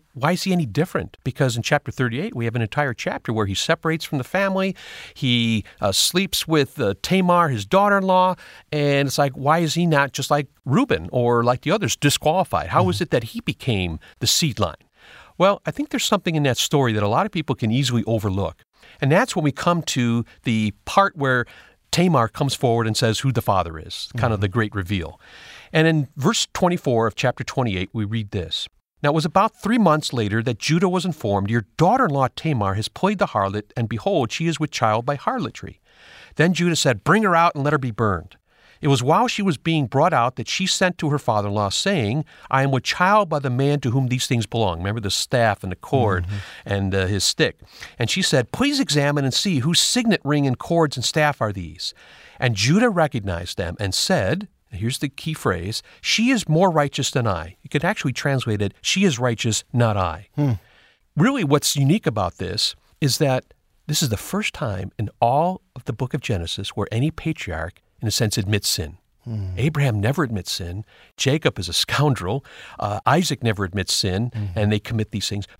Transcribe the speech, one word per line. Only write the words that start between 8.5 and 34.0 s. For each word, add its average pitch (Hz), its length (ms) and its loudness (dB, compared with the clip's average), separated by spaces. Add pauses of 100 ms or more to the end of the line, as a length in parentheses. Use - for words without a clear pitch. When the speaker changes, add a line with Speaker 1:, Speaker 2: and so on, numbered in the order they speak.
Speaker 1:
and 143 360 2
it's 131 120 -2
like, 139 160 2
why 143 240 2
is 160 140 0
he 170 120 2
not 143 280 2
just - 180 -4
like 147 160 0 (160)
Reuben 127 480 0
or 120 320 2
like 123 200 0
the 143 80 0
others 202 260 0
disqualified? 143 720 0
How 170 200 4
is 175 80 0
Speaker 2:
Mm-hmm. 180 80 -2
Speaker 1:
it - 60 -8
that 120 140 0
he 117 180 -10
became 90 580 -4 (200)
the 120 80 -4
seed 135 320 0
line? 85 160 -2 (640)
Well, 190 280 2
I 156 60 -6
think 294 180 -6
there's - 160 -2
something 180 300 0
in 147 80 2
that 127 140 2
story 131 360 2
that 104 100 0
a 101 60 2
lot 151 160 2
of 208 80 -8
people 151 200 -2
can 110 160 -2
easily 120 380 0
overlook. 98 560 -2 (380)
And 131 100 2
that's 214 240 2
when 170 80 -2
we 143 80 2
come 175 320 0
to 117 400 0 (200)
the 110 300 0 (120)
part 196 320 2
where 131 280 0 (460)
Tamar 156 380 4
comes - 260 -4
forward 117 320 2
and 107 80 -2
says 113 240 0
who 135 140 0
the 117 80 -2
father 87 360 0
is, - 380 -12
kind 117 160 0
of 107 60 -2
Speaker 2:
Mm-hmm. 98 40 -2
Speaker 1:
the 104 60 2
great 107 260 -2
reveal. 90 460 -4 (540)
And 160 120 4
in 156 300 4
verse 165 380 0
twenty-four 135 540 0
of - 80 -4
chapter - 280 -2
twenty-eight, 98 480 -2
we 107 140 -4
read 107 260 -6
this. - 380 -6 (340)
"Now 147 60 2
it 151 60 2
was 160 100 0
about 196 280 2
three 226 240 -2
months 156 360 2
later 110 300 0
that 117 160 -4
Judah 170 280 2
was 180 160 0
informed, 101 460 -2
'Your 117 160 0 (100)
daughter-in-law 165 640 4
Tamar 104 380 0
has 110 120 -4
played 196 320 -2
the 196 80 0
harlot, 101 480 -2
and 113 140 -2
behold, 131 420 0